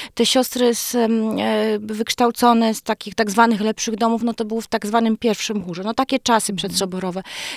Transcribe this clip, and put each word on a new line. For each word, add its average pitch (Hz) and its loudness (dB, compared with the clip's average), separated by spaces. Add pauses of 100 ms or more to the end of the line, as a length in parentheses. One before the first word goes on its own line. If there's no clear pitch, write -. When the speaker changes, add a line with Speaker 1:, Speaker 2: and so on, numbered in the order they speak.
(140)
Speaker 1:
te 233 2
siostry 247 2
z, - -4
em, 220 0
e, 214 0
wykształcone 226 2
z - -10
takich - -6
tak 214 0
zwanych 226 4
lepszych 220 -2
domów, 226 0
no 233 0
to 220 -4
były 226 -4
w - -10
tak 220 -2
zwanym 220 2
pierwszym 208 -2
chórze. 180 -8
No 226 -4
takie 262 0
czasy 220 2
Speaker 2:
Mhm. 190 -6
Speaker 1:
przedsoborowe. 185 -4 (340)